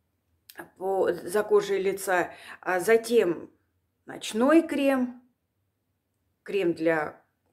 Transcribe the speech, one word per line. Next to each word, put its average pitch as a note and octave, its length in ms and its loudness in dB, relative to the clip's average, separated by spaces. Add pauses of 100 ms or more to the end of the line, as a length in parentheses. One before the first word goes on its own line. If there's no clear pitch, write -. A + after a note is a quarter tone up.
(800)
по, F#3+ 340 0
за F3 300 -4
кожей G3+ 360 0
лица, F#3+ 520 -2 (320)
а F3+ 180 -2
затем A3 720 2 (560)
ночной C4 560 2
крем, C4+ 600 -2 (1200)
крем F#3+ 300 0
для, D#3+ 500 -2 (300)